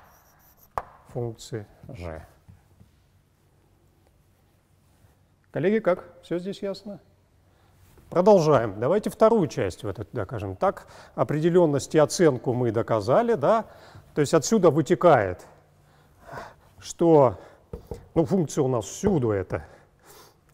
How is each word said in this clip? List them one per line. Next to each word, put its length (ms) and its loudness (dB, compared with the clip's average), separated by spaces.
функции 580 -10
g. 420 -14
Коллеги, 300 -2
как? 420 -4
Всё 160 -8
здесь 240 -12
ясно? 380 -12
Продолжаем. 680 4
Давайте 300 -2
вторую 380 2
часть 360 -6
в 20 -10
этот 260 -10
докажем. 440 -8
Так, 300 -4
определённость 800 0
и 40 4
оценку 560 2
мы 160 -2
доказали, 640 0
да? 320 0
То 80 -2
есть 100 -2
отсюда 380 2
вытекает, 760 2
что, 600 4
ну, 100 2
функция 400 -2
у 40 0
нас 180 -4
всюду 440 -2
это 360 -4